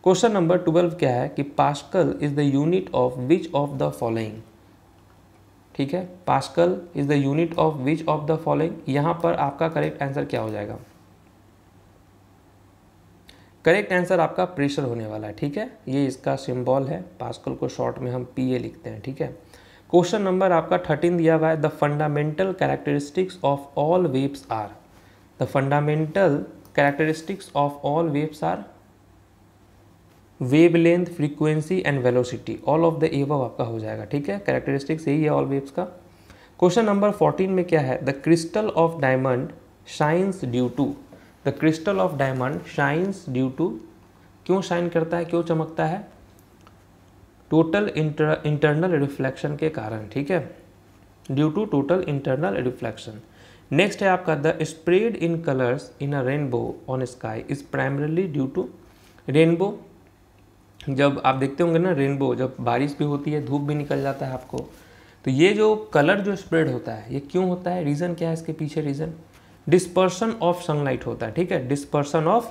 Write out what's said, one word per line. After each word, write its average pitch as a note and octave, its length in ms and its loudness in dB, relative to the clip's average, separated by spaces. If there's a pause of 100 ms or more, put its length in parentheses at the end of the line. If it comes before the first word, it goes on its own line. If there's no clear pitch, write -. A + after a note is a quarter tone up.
क्वेश्चन F#3 280 4
नंबर F3+ 260 4
ट्वेल्व F3 320 2
क्या D3 220 0
है B2+ 180 0
कि C#3+ 140 -4 (160)
pascal C#3+ 540 2
is D3 200 -2
the D3 180 0
unit E3 440 2
of B2+ 220 2 (140)
which E3+ 140 2 (100)
of C#3+ 220 0
the D3 140 0
following? A2+ 400 -4 (1400)
ठीक C#3 180 -2
है, F#3 160 -4 (200)
pascal E3+ 440 2 (240)
is C#3+ 140 0
the C#3+ 140 4
unit E3 320 0
of D#3 260 2
which D#3+ 240 0
of D3+ 200 0
the D#3+ 100 2
following? D3+ 340 0 (180)
यहाँ C#3+ 240 2 (100)
पर E3+ 100 2
आपका C#3+ 360 -2
करेक्ट D3+ 340 -2
आंसर C#3 220 -4
क्या A#2 160 -4
हो A2 80 -4
जाएगा? G#2+ 300 -8 (2750)
करेक्ट F#3+ 280 2
आंसर F3+ 260 2
आपका E3 260 0
प्रेशर C#3+ 380 -2
होने A#2 240 -4
वाला G#2+ 200 -8
है, G#2 60 -10
ठीक C#3+ 240 -4
है, A#3 200 -8 (100)
ये C#3 180 0
इसका C3+ 300 -2
सिंबल B2+ 480 0
है, D3 180 -6 (180)
पास्कल A#2+ 340 -8
को - 140 -4
शॉर्ट A#2+ 320 -4
में B2+ 120 -6
हम B2 120 -6
पीए B2+ 360 -2
लिखते A2+ 300 -10
हैं, A2 120 -12
ठीक C3 200 -8
है। - 380 -10 (300)
क्वेश्चन F3+ 320 4
नंबर F#3+ 300 2
आपका E3 260 2
थर्टीन F3 400 0
दिया D#3+ 180 4
हुआ D#3+ 140 2
है, D#3 120 0
the D3+ 80 2
fundamental D3+ 840 0
characteristics C#3+ 920 -2
of C#3 140 2 (180)
all E3 300 2
waves C#3 440 -2
are, G#2+ 180 -4 (720)
the B2+ 60 -2
fundamental D3+ 880 2 (440)
characteristics D#3 680 0 (100)
of C#3+ 140 2 (140)
all D#3 260 0
waves D3+ 320 -4
are F3 160 -2 (1800)
wavelength, E3+ 680 6
frequency D3+ 720 0
and C#3 200 0
velocity, B2 520 0 (140)
all D#3+ 160 4
of D#3+ 140 2
the D#3+ 140 2
above C#3 300 0
आपका A#2+ 200 -4
हो A2+ 160 -4
जाएगा, A2 260 -8
ठीक C#3+ 240 -4
है, G3+ 160 -4
कैरेक्टरिस्टिक्स C#3 600 -2
यही D3 160 2
है D3+ 80 2
all C#3 160 0
waves C#3 240 -4
का। - 120 -4 (760)
क्वेश्चन F#3 260 4
नंबर G#3 260 2
फोर्टीन F#3+ 400 2
में F#3 140 2
क्या D#3+ 160 2
है, C3 200 -2
the C3+ 120 -2
crystal E3 640 2
of E3 240 2
diamond C3 460 2 (500)
shines F3+ 480 0 (100)
due B2 140 2 (100)
to, C#3 60 4 (600)
the C#3 160 -2
crystal D#3+ 360 2
of F3+ 180 0
diamond C3 440 -2 (160)
shines E3 520 0
due B2+ 220 0 (100)
to, F#3+ 100 0 (760)
क्यों F#3+ 160 0
शाइन F3 280 -2
करता E3 280 0
है, E3+ 80 -2
क्यों E3+ 180 0
चमकता D#3+ 420 -2
है? F#3 340 -6 (1300)
Total E3 460 2
इंटर-, D3+ 480 0
internal D3+ 460 2
reflection C#3 640 -2
के D#3 140 -2
कारण, A2 380 -8
ठीक C#3+ 240 -4
है, E3 240 -2 (760)
due D3+ 260 2
to G#3+ 80 0
total D3+ 380 2
internal D3 540 -2
reflection। A#2 580 -6 (560)
Next G3 320 2
है G3 60 4
आपका E3+ 340 0
the D#3+ 180 2
spread F#3+ 560 2
in E3+ 280 0
colors C3 400 0 (180)
in C#3+ 100 -2
a C#3 140 -2
rainbow C3 360 -2 (260)
on C3 160 -2
sky A2+ 320 -8 (140)
is C#3+ 120 -6 (120)
primarily D3 520 -2 (100)
due C3 100 -2 (100)
to F3+ 80 -2 (640)
rainbow। E3 420 4 (1160)
जब C#3 360 2
आप C3 100 4
देखते C3+ 280 0
होंगे E3 160 4
ना F#3 120 2
rainbow, C#3 440 0
जब B2+ 240 -2
बारिश B2 400 0
भी D3 60 2
होती D3 260 -2
है, D3 140 -2
धूप C#3+ 160 -2
भी D3 140 -2
निकल C#3+ 260 -2
जाता C#3 240 -4
है C3 80 -6
आपको, B2+ 240 -10 (680)
तो C3 60 0
ये E3 220 6
जो G#3+ 220 4 (180)
color D#3+ 260 4
जो G3 160 0
spread D#3+ 340 0
होता A#2 240 -6
है A2 200 -12
ये C3+ 60 -4
क्यों F3+ 300 0
होता F3+ 220 -2
है, F3+ 120 -2
Reason D3+ 300 0
क्या E3 140 -4
है E3 60 0
इसके E3 200 -6
पीछे D#3 280 -4
reason? D3 320 -4 (560)
dispersion F3+ 640 4 (120)
of F3 120 4
sunlight C#3+ 500 -2
होता A#2 200 -6
है, A2+ 60 -6
ठीक F3+ 200 -2
है, C3+ 180 -2
dispersion C#3+ 580 0
of A3+ 240 4